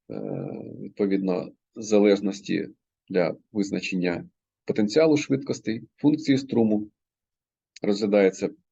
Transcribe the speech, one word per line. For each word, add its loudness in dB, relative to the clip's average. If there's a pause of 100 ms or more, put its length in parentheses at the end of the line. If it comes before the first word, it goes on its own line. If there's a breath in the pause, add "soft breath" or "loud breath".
е, -10 (640)
відповідно, -2 (240)
залежності 2 (420)
для 0 (160)
визначення -4 (360)
потенціалу 2
швидкостей, -4 (140)
функції 2
струму. 0 (920)
Розглядається 2 (220)